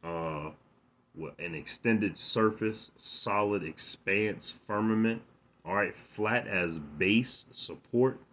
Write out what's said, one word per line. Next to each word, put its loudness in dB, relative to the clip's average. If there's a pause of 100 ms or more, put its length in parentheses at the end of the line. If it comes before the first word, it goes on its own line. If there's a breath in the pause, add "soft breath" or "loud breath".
uh, -4 (640)
what, -10
an -8
extended 0
surface, 0
solid 0
expanse -2
firmament, 2 (440)
all -4
right, 2
flat -2
as 0
base 2
support -2 (140)